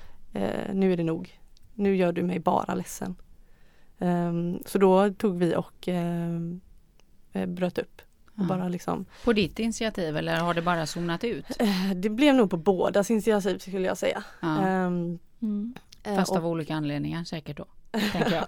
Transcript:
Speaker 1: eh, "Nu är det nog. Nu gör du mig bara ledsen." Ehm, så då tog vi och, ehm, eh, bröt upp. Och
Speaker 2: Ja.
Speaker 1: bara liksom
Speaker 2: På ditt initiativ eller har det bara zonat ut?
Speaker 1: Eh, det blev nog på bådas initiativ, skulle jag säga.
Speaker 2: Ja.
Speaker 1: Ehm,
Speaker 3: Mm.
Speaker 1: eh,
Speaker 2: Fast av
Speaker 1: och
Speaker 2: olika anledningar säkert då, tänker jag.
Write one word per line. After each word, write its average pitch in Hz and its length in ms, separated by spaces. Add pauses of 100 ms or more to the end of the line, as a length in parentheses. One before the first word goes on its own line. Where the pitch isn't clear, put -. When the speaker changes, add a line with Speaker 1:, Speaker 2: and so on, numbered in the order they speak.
(320)
Speaker 1:
eh, 196 420
"Nu 190 180
är 175 40
det 170 80
nog. 165 340 (360)
Nu 196 220
gör 175 160
du 180 100
mig 180 180
bara - 340
ledsen." 185 420 (840)
Ehm, 175 680
så - 120
då 190 340
tog 190 260
vi 175 180
och, - 320
ehm, 170 720 (720)
eh, 190 140
bröt 180 320
upp. - 240 (240)
Och 202 180
Speaker 2:
Ja. - 0
Speaker 1:
bara 180 240
liksom 180 360 (200)
Speaker 2:
På 240 80
ditt 202 260
initiativ 214 580
eller 165 240
har 170 140
det 170 80
bara 170 240
zonat 170 380
ut? 190 220 (120)
Speaker 1:
Eh, 196 380
det 185 140
blev 269 240
nog 220 160
på 180 60
bådas 185 540
initiativ, 202 480
skulle 185 280
jag 190 120
säga. - 260 (160)
Speaker 2:
Ja. 156 260
Speaker 1:
Ehm, 180 520 (240)
Speaker 3:
Mm. 214 320 (280)
Speaker 1:
eh, 208 140
Speaker 2:
Fast 185 160
av 170 120
Speaker 1:
och 170 60
Speaker 2:
olika 160 240
anledningar 151 500
säkert 151 320
då, - 80 (260)
tänker 208 440
jag. 160 140